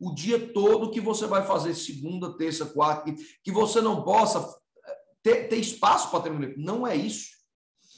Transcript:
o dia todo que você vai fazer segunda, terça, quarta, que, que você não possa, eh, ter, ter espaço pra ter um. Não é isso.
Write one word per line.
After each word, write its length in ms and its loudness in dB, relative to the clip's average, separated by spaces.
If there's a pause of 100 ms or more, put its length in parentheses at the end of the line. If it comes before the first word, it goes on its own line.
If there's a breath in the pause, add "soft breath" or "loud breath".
o 120 -6
dia 380 0
todo 400 4
que 80 -4
você 260 -2
vai 200 0
fazer 280 0
segunda, 640 -8
terça, 280 -4
quarta, 400 0
que, 100 -6 (260 loud breath)
que 120 -8
você 260 2
não 240 2
possa, 360 4 (460)
eh, 120 -12 (260)
ter, 240 4
ter 80 -2
espaço 560 2
pra 80 0
ter 100 -4
um. 280 -4
Não 280 -4
é 80 -2
isso. 380 -4 (680 soft breath)